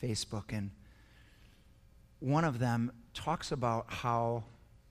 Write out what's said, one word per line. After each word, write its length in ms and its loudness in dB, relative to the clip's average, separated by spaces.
Facebook, 500 -4
and 180 -4
one 240 4
of 140 2
them 320 2
talks 380 -2
about 400 0
how 500 2